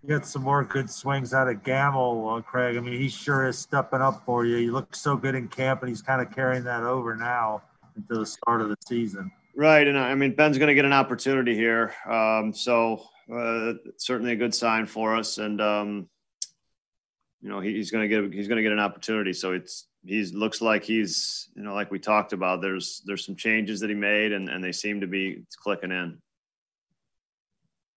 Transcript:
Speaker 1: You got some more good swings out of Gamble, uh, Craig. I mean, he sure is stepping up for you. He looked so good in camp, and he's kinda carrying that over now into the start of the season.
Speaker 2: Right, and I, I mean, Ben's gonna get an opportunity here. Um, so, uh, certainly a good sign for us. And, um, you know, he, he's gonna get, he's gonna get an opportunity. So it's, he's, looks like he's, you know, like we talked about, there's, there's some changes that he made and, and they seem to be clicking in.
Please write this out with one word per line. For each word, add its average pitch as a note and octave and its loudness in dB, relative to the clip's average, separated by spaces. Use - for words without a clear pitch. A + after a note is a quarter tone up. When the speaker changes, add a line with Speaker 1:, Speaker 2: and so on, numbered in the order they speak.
Speaker 1:
You C#3+ -12
got D3 0
some C3+ -6
more C#3 4
good C3+ -2
swings C3+ -4
out C3 4
of G#2 -4
Gamble, C3 2
uh, A2+ -2
Craig. B2 -2
I - 0
mean, A#2+ -6
he C3 -2
sure C3+ 0
is A#2+ -2
stepping C3+ -2
up C3 0
for A#2+ 0
you. A#2 2
He A#2 2
looked A#2+ -4
so C#3+ 0
good C3+ 0
in A#2+ -6
camp, C3 0
and B2+ -6
he's A2+ -6
kinda C3 0
carrying B2+ -2
that A#2+ -4
over A#2+ -2
now A2+ -2
into A2 -4
the G#2+ -2
start A#2 0
of G#2+ 0
the G#2 -2
season. G#2+ -4
Speaker 2:
Right, D3+ 8
and C#3+ 2
I, C3 2
I C#3 2
mean, C3+ 2
Ben's D3 6
gonna D3 6
get C#3+ 6
an C#3 4
opportunity C3 2
here. A2+ 2
Um, A2 2
so, A2+ 2
uh, A#2 -2
certainly A#2+ -2
a A#2 0
good A#2 0
sign A2+ 2
for A2 0
us. A2 -2
And, G#2+ -2
um, G#2 0
you G2+ -10
know, G2 -8
he, G2+ -4
he's G2 -6
gonna A2 0
get, G2+ 0
he's G2+ -6
gonna A2+ 2
get A2 2
an G#2+ 0
opportunity. G#2 -2
So F#2 -2
it's, - -8
he's, F#2+ -4
looks G#2+ -2
like A2 2
he's, - -2
you G#2 -14
know, G#2 -10
like G2+ -4
we G2 -6
talked G#2+ 2
about, F#2 0
there's, F#2+ -4
there's G2 -6
some F#2+ -10
changes A2 0
that G#2+ -2
he G#2 -2
made G#2 2
and, F#2+ -4
and F2+ -6
they F#2 -4
seem G#2 -4
to G2 -4
be F#2+ -4
clicking F#2+ -4
in. F2 -6